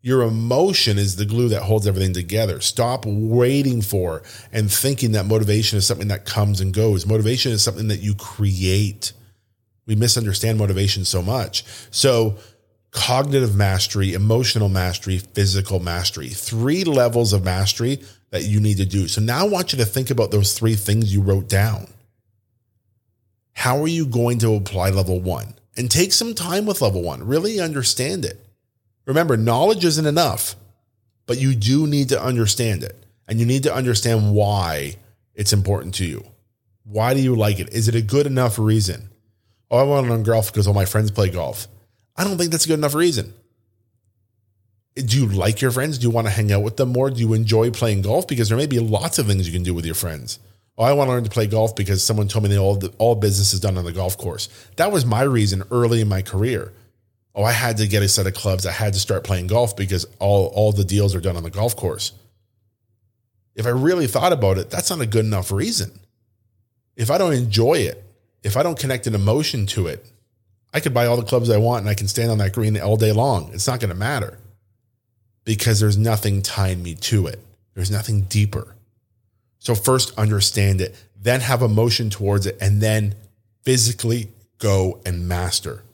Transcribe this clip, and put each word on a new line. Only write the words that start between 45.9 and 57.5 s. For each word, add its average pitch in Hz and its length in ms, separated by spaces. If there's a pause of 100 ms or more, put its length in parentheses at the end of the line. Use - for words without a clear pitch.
Do 120 60
you 117 60
want 113 160
to 104 60
hang 104 200
out 101 100
with 113 140
them 127 140
more? 131 200
Do 123 80
you 113 140
enjoy 110 380
playing 107 320
golf? 127 260
Because 117 200
there 110 100
may 147 80
be 135 120
lots 107 400
of 113 80
things 95 200
you 82 60
can 90 100
do 87 120
with 82 120
your 80 80
friends. 76 440 (380)
"Oh, 113 80
I 131 80
want 143 160
to 127 40
learn 123 120
to 107 60
play 110 160
golf 110 280
because 98 280
someone 107 260
told 104 160
me 101 60
that 101 80
all, 98 180
the, 95 220
all 117 160
business 101 400
is 92 60
done 92 180
on 87 60
the 85 80
golf 92 260
course." - 300 (280)
That 185 160
was 151 140
my 117 160
reason 104 480
early 117 320
in 104 60
my 95 120
career. 98 520 (600)
"Oh, 101 100
I 117 80